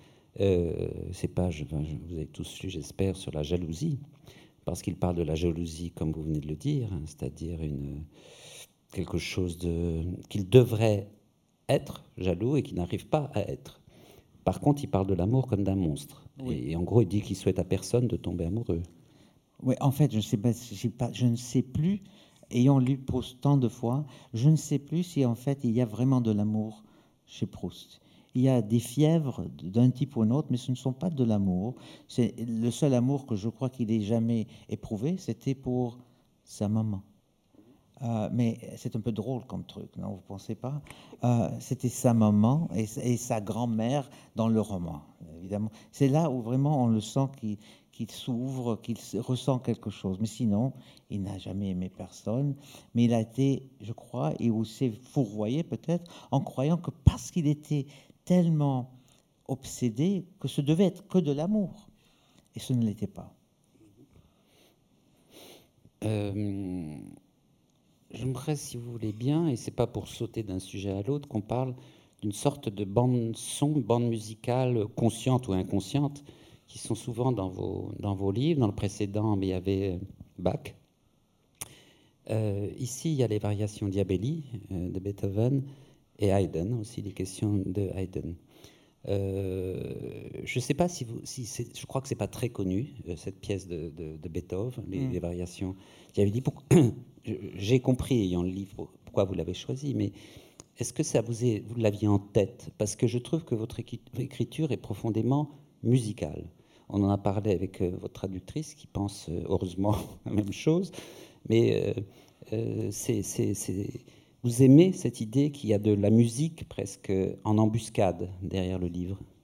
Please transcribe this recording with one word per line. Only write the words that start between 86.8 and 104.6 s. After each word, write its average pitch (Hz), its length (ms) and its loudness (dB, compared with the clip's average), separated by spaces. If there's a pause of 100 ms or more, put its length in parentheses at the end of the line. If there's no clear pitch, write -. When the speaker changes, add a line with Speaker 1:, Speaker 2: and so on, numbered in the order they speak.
Speaker 1:
les 101 120 -8
questions 98 520 -2
de 95 300 -2
Haydn. 85 380 -4 (760)
Euh, 95 840 -2 (500)
je - 160 -4
sais 127 140 -2
pas 175 160 2
si 175 160 -6
vous, 117 180 -10
si - 220 -10
c'est, - 300 -10
je - 100 -12
crois - 160 -4
que - 80 -14
c'est - 60 -2
pas 101 120 -4
très - 220 -6
connu, 98 400 -2 (180)
euh, 87 80 -6
cette - 240 -12
pièce 98 260 -4
de, 85 240 -8
de, 78 280 -12
de 80 120 -12
Beethoven, 95 600 -6
les, 95 180 -4
Speaker 2:
Mm. - 40 -4
Speaker 1:
les 90 80 -2
variations 87 560 -6 (380)
Diabelli. 101 280 4
Pour-, - 240 -2 (280)
<clears throat> - 300 -16
je, 113 100 -6 (220)
j'ai 104 240 2
compris, 127 420 2
ayant 90 220 2
le 90 60 0
livre, 95 260 -8
pour-, - 160 -12 (140)
pourquoi - 180 2
vous 95 100 0
l'avez 87 200 -4
choisi, 135 420 -6
mais 104 160 0 (640)
est-ce 123 160 -4
que 160 100 -2
ça 143 180 2
vous 113 240 -4
est, 110 200 2
vous 113 100 -10
l'aviez 107 340 4
en 101 100 8
tête ? - 580 0
Parce 104 200 -2
que 123 100 4
je 120 100 0
trouve 160 280 -4
que - 100 -2
votre 110 240 -6
équi-, 117 220 -10 (180)
écriture 131 540 -4